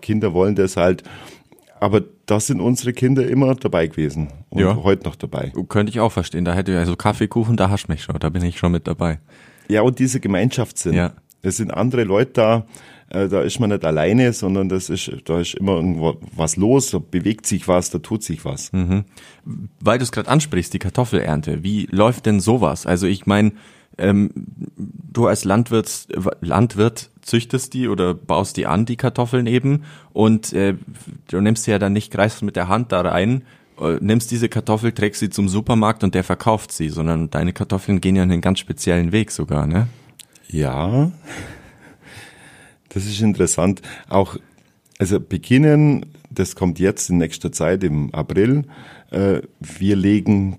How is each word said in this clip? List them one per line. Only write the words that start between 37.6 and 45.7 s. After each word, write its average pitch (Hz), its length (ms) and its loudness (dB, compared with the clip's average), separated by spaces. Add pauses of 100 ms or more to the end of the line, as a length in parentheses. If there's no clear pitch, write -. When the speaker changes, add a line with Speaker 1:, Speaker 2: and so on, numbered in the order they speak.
Speaker 2:
gehen 95 160 2
ja 95 60 4
einen 90 180 2
ganz 92 200 0
speziellen 87 500 0
Weg 107 220 0
sogar, 73 340 -2
ne? 95 220 2 (600)
Speaker 1:
Ja. 82 600 0 (1800)
Das 95 140 -4
ist 104 140 -6
interessant. 95 640 2 (260)
Auch, 95 280 0 (640)
also 95 220 2
beginnen, 147 880 4 (240)